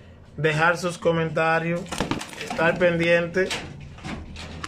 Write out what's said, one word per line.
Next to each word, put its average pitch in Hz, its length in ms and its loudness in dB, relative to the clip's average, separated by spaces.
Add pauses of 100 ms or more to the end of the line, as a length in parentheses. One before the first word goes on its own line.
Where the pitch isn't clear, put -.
(380)
dejar 156 400 4
sus 175 200 -4
comentarios, 165 840 2 (640)
estar 170 360 2
pendiente 170 680 4 (1200)